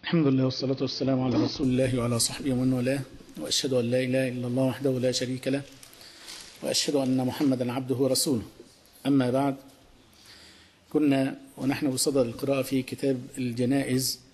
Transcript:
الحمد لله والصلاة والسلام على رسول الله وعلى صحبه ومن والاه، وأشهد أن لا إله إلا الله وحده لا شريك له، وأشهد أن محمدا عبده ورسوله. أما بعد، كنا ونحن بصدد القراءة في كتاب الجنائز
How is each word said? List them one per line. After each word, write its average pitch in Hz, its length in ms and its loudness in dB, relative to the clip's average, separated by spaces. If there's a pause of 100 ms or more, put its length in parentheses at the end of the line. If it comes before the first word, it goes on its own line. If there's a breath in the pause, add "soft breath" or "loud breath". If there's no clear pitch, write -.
الحمد 160 200 4
لله 131 180 4
والصلاة 131 360 -2
والسلام 131 400 0
على 127 220 2
رسول - 240 -2
الله 127 320 2
وعلى 117 200 0
صحبه 131 320 -2
ومن 127 220 2
والاه، 127 260 0 (380)
وأشهد 147 360 -2
أن 120 180 2
لا 127 120 2
إله 131 240 0
إلا 123 200 -4
الله 127 160 0
وحده 131 360 0
لا 127 120 2
شريك 127 360 -4
له، 139 140 -2 (1000 loud breath)
وأشهد - 320 0
أن 131 220 2
محمدا 127 540 0
عبده 131 240 -2
ورسوله. 131 460 2 (640)
أما 131 240 4
بعد، 135 240 2 (1300 loud breath)
كنا 139 500 2 (180)
ونحن 135 320 -2
بصدد 135 280 0
القراءة 131 440 0
في 131 200 0
كتاب 127 400 -2 (160)
الجنائز 127 840 0 (140)